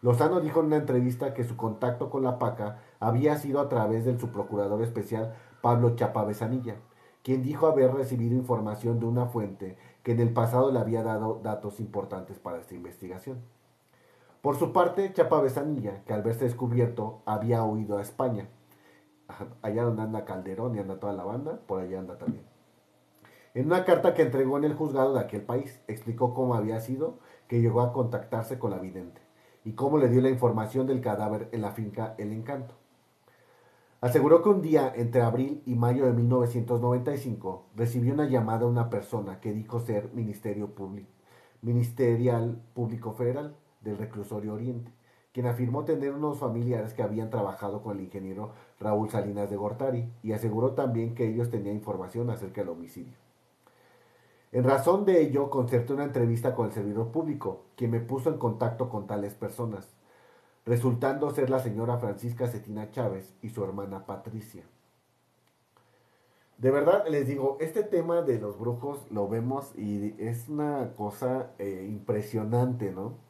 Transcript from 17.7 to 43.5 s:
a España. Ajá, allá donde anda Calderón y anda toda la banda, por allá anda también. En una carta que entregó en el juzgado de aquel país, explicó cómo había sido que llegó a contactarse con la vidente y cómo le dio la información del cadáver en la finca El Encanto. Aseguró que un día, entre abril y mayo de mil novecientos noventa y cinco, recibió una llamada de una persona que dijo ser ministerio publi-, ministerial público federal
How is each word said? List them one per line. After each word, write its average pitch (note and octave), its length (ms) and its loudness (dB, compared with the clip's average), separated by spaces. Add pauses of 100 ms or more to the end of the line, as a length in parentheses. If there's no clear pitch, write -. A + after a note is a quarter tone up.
a G2+ 60 -2
España. A2 460 -2 (800)
Ajá, - 200 -12 (140)
allá A2 200 -2
donde A2 200 0
anda A2 220 -4
Calderón G2 520 -6
y - 20 -4
anda F#2+ 220 -6
toda G2+ 140 -4
la F#2 100 -8
banda, C3+ 420 -6
por F#2+ 140 -4
allá F#2 180 -6
anda F2+ 180 -10
también. - 280 -8 (1120)
En C3 120 0
una F3+ 180 4
carta F3 300 6
que E3 80 6
entregó C3+ 340 4
en C#3+ 80 2
el D3+ 100 2
juzgado C3+ 400 2
de A#2+ 60 4
aquel G#2 220 -4
país, - 460 -4
explicó A#2 440 -2
cómo B2+ 220 2
había A2 240 0
sido C3 400 -4 (300)
que A#2+ 120 2
llegó A#2 200 4
a A#2+ 120 2
contactarse A#2 680 -2
con A2+ 100 -2
la F#2 80 -6
vidente F#2 420 -12 (440)
y A2 80 -8
cómo C#3 260 2
le C3 100 6
dio B2 120 8
la B2+ 80 6
información A#2+ 580 2
del C3 140 2
cadáver G#2+ 500 -2
en A2+ 120 -4
la G2+ 100 -4
finca G#2+ 460 -6
El G#2 140 -6
Encanto. B2 440 -8 (1200)
Aseguró D3 420 8
que G#3 80 6
un F#3+ 120 6
día, D3 320 4
entre A#2+ 280 2
abril C3 440 0
y B2 80 -2
mayo B2 320 4
de B2 60 6
mil A#2 160 4
novecientos A#2+ 520 2
noventa B2 320 0
y C#3 60 -2
cinco, G#2 460 -6 (100)
recibió A#2+ 400 0
una D3 120 2
llamada A2+ 340 2
de A#2+ 60 4
una A#2 240 2
persona G2+ 500 -6
que A2 120 -6
dijo A2 280 -4
ser G#2+ 320 -2
ministerio G#2 640 -6
publi-, G2 320 -12 (540)
ministerial A#2+ 1000 2 (120)
público A2+ 400 -4
federal C#3 420 -4 (240)